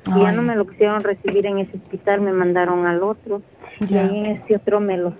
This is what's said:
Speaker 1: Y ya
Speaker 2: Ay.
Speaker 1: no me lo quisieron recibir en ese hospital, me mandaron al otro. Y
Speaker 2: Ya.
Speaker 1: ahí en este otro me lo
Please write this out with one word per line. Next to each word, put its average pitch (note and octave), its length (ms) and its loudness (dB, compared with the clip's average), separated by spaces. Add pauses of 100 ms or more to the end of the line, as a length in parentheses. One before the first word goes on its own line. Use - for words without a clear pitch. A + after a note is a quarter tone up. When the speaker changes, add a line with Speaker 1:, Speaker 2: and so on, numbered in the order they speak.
Speaker 1:
Y F#3+ 140 4
ya F#3+ 100 6
Speaker 2:
Ay. F#3 60 0
Speaker 1:
no A#3 60 0
me A#3+ 140 0
lo G3+ 100 0
quisieron G#3 360 0
recibir G3+ 440 -2
en G3+ 120 -2
ese G3 200 -6
hospital, G3+ 420 -2
me G3+ 120 0
mandaron F3+ 540 2
al F3 160 0
otro. G#3 380 -4 (400)
Y G#3 60 -2
Speaker 2:
Ya. G3 180 2
Speaker 1:
ahí F#3+ 140 0
en G#3 80 -4
este G#3+ 300 -2
otro G#3 240 0
me G3 160 -2
lo F3 240 -4